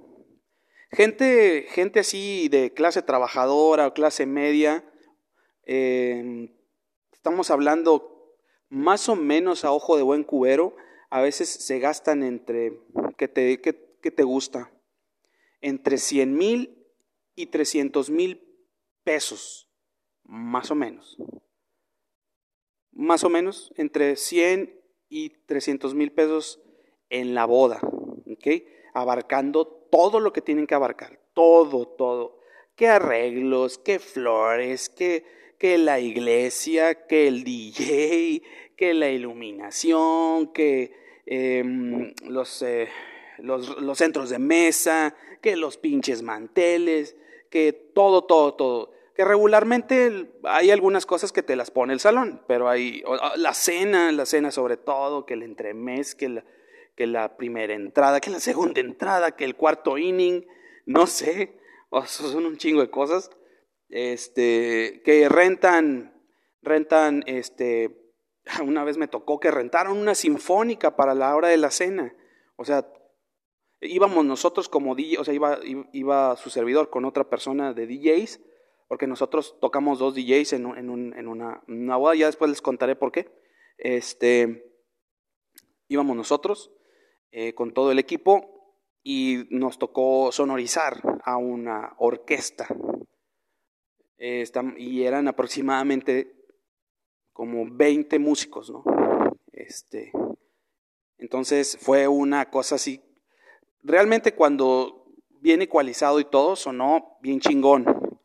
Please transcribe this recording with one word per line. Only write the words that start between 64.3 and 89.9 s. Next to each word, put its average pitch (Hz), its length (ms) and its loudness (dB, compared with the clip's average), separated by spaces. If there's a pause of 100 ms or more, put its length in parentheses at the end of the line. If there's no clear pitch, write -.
que 151 240 6
rentan, 165 920 2 (400)
rentan, 151 640 2
este, 120 840 -4 (340)
<laughs> - 200 -6
una 147 180 0
vez 147 140 -4
me 156 100 -4
tocó 147 320 -4
que 160 100 2
rentaron 170 480 -2
una 208 160 0
sinfónica 180 840 0
para 135 180 2
la 135 220 0
hora 170 100 2
de 170 100 4
la 151 140 2
cena, 180 420 -4 (440)
o 123 80 -12
sea, 143 200 -2 (960)
íbamos 180 460 2
nosotros 165 420 -2
como 139 260 -2
D 135 180 -6
J, 160 100 -2
o - 20 -6
sea, 147 100 -4
iba, 147 300 -2
iba, 131 300 -12
iba 135 420 0
su - 140 -18
servidor 131 400 0
con 127 160 -4
otra 135 240 -4
persona 135 440 -4
de 113 140 -8
D 127 100 -12
Js, 160 440 0 (460)
porque 127 200 -6
nosotros 135 520 -4
tocamos 139 380 0
dos 131 160 -2
D 131 100 -8
Js 139 300 2
en 123 140 -6
un, 123 100 -12
en 123 140 -12
un, 123 260 -10
en 117 100 -12
una, 113 400 -12
una 120 300 -4
boda, 151 160 4
ya 156 140 2
después 151 240 0
les 143 100 -8
contaré 131 340 -2
por 127 160 -4
qué. 175 160 -4 (520)
Este, 120 920 0 (1160)
íbamos 139 280 -2
nosotros, 147 560 -4 (680)
eh, 113 160 -8
con 117 200 -8
todo 135 180 2
el 131 80 2
equipo - 800 -2 (240)
y 131 460 -4
nos 127 280 -4
tocó 131 540 0